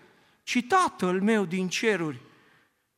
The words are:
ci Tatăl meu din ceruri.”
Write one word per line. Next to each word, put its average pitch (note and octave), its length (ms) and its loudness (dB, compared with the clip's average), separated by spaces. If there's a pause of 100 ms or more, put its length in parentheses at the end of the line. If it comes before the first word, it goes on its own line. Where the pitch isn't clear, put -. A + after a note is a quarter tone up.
(420)
ci - 260 -2
Tatăl G3 540 2
meu G#3 220 2
din F#3 240 -4
ceruri.” E3+ 520 -2 (760)